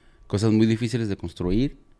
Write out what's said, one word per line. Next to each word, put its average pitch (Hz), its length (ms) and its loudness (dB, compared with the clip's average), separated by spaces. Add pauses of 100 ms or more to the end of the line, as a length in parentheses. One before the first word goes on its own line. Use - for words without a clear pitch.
(260)
cosas 107 260 0
muy 110 140 4
difíciles 113 420 -2
de 98 80 -4
construir, 92 600 -4 (240)